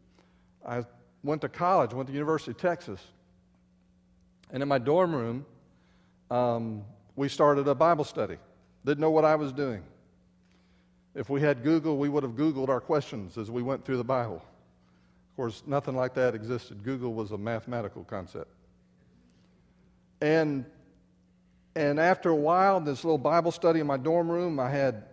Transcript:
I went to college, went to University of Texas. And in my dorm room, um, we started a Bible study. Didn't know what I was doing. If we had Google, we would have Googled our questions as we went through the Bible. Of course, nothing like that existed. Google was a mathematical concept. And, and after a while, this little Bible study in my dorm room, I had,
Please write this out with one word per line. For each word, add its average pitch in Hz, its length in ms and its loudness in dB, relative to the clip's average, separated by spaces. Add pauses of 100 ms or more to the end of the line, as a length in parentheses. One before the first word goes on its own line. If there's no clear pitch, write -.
(640)
I 120 220 -6 (380)
went 147 180 -2
to 139 80 -4
college, 175 420 2
went 131 140 -6
to 135 80 -10
University 147 380 -2
of 110 60 -12
Texas. 165 440 -4 (1500)
And 127 100 -6
in 139 80 -4
my 139 80 2
dorm 156 380 2
room, 120 280 -4 (880)
um, 117 540 0 (320)
we 139 140 -2
started 143 380 4
a 143 60 4
Bible 156 300 4
study. 95 340 -6 (480)
Didn't 143 140 0
know 156 100 4
what 156 160 6
I 156 80 6
was 147 180 0
doing. 127 300 -6 (1300)
If 139 120 -8
we 139 140 -2
had 139 220 2
Google, 156 340 2
we 147 120 0
would 147 120 0
have 123 120 -6
Googled 135 360 0
our 127 100 2
questions 117 600 -4
as 107 100 -8
we 120 140 -4
went 127 200 -4
through 131 140 -2
the 120 60 -4
Bible. 117 320 -2
Of - 1000 -20
course, 117 300 -6
nothing 139 300 -2
like 127 180 -2
that 123 220 2
existed. 110 480 -8
Google 123 320 -6
was 107 160 -6
a 104 80 -6
mathematical 110 640 -6
concept. - 480 -12 (1700)
And, 151 420 2 (1120)
and 147 240 2
after 180 300 4
a 165 60 4
while, 180 440 4
this 143 240 -4
little 160 140 2
Bible 160 340 2
study 165 280 2
in 151 80 0
my 139 100 0
dorm 165 320 0
room, 170 300 -2
I 127 100 0
had, 135 440 0